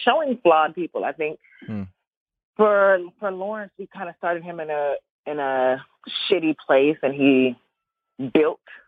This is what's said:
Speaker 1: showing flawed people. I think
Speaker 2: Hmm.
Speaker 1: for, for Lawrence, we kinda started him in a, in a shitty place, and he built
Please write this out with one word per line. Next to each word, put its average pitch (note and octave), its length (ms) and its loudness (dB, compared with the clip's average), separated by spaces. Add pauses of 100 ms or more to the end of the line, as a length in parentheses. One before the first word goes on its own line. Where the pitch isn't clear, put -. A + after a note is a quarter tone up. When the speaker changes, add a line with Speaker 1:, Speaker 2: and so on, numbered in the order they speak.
Speaker 1:
showing C4 400 0
flawed D#3+ 320 2
people. D3+ 280 -6
I B2 80 -4
think D#3 280 -8 (260)
Speaker 2:
Hmm. G#2 180 -10 (720)
Speaker 1:
for, G3+ 420 4 (200)
for G3+ 120 -6
Lawrence, G3 480 -10
we F#3+ 80 -12
kinda F3+ 320 -14
started E3+ 240 -4
him E3+ 160 -12
in D#3 100 -10
a, C#3+ 260 -2 (300)
in D3+ 140 -6
a C3 440 0 (460)
shitty D#3+ 260 2 (100)
place, D3 360 4
and C#3 120 -2
he C3 420 4 (800)
built D#3 260 2 (280)